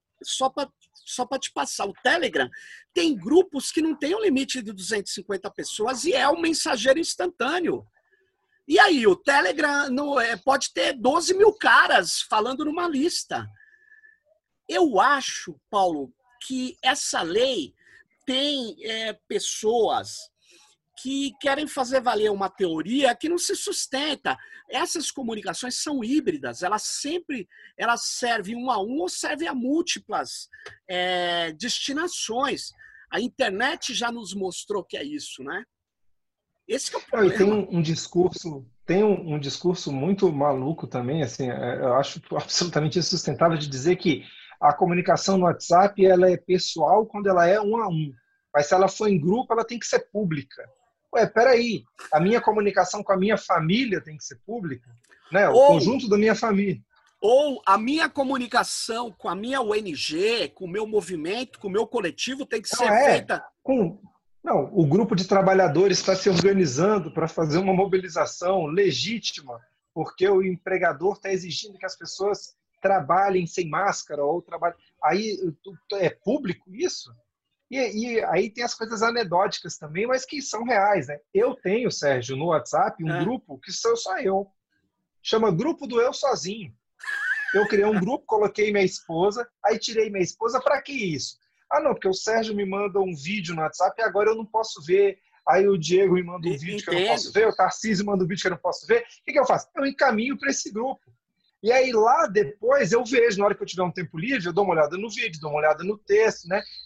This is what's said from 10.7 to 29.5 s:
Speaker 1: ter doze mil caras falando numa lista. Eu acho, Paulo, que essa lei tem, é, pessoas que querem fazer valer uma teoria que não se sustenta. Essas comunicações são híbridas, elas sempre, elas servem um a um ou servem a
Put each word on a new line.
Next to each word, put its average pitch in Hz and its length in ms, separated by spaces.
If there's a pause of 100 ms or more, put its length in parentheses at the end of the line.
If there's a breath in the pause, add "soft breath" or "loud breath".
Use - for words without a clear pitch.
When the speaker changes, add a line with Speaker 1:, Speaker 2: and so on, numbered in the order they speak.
Speaker 1:
ter 330 200
doze 285 400
mil 403 200
caras 254 720
falando 247 420
numa 339 220
lista. 269 600 (1200 soft breath)
Eu 302 320
acho, 247 580 (120)
Paulo, 170 420 (340)
que 254 380
essa 262 380
lei 190 520 (520 soft breath)
tem, 262 580
é, 220 300 (140)
pessoas 196 880 (840 soft breath)
que 277 400
querem 277 280
fazer 262 340
valer 214 300
uma 196 180
teoria 202 640
que 311 140
não 349 80
se 349 180
sustenta. - 800 (320 loud breath)
Essas 320 440
comunicações 226 680
são 277 220
híbridas, 208 600
elas 208 180
sempre, 285 680 (300 loud breath)
elas 233 260
servem 226 520
um 247 160
a 208 100
um 240 160
ou 359 100
servem 311 400
a 311 60